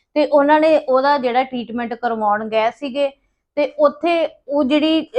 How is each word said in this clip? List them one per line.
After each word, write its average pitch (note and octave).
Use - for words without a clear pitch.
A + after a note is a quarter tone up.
ਤੇ D4
ਉਹਨਾਂ C#4+
ਨੇ D#4
ਉਹਦਾ C4+
ਜਿਹੜਾ B3
ਟ੍ਰੀਟਮੈਂਟ A#3
ਕਰਵਾਉਣ A3
ਗਏ A3
ਸੀਗੇ C#4
ਤੇ D4
ਉੱਥੇ D#4
ਉਹ C#4+
ਜਿਹੜੀ D4+